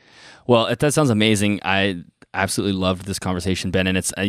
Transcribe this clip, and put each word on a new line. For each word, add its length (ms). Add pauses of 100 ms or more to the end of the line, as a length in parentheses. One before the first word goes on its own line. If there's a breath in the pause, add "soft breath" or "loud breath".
(460 loud breath)
Well, 200
it, 120
that 160
sounds 160
amazing. 540
I 400 (300)
absolutely 440
loved 280
this 120
conversation, 540
Ben, 160
and 100
it's, 180
uh, 120